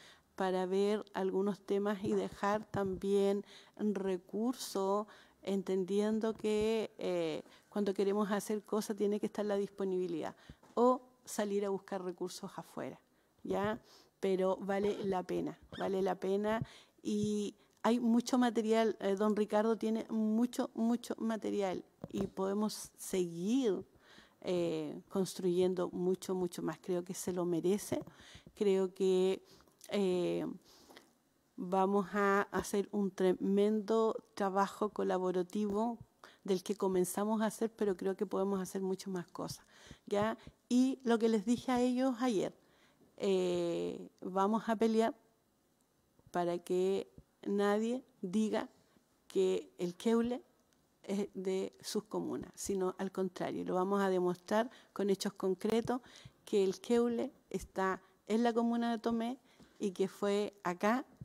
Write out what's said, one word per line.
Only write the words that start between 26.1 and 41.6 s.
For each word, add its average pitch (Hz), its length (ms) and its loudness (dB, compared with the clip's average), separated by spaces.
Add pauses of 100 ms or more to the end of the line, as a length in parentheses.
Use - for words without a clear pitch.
mucho 180 260 -4
más. 170 180 -6
Creo 175 240 -4
que 180 100 -10
se 185 200 -6
lo 175 120 -2
merece, 175 580 0 (520)
creo 190 380 2
que, 190 480 4 (480)
eh, 180 560 0 (1120)
vamos 190 560 2
a 202 380 2
hacer 185 400 -2
un 202 200 0
tremendo 202 1120 2 (120)
trabajo 196 540 0
colaborativo 190 1080 -2 (460)
del 190 200 0
que 202 120 -4
comenzamos 202 640 0
a 220 60 2
hacer, 220 280 -2
pero 202 220 0
creo 190 180 -2
que 202 100 -2
podemos 190 360 0
hacer 185 200 -6
mucho 190 280 -4
más 175 180 -6
cosas, - 380 -10 (400)
¿ya? 214 320 0 (320)
Y 254 340 4
lo 233 160 4
que 226 100 4
les 220 160 2
dije 240 260 0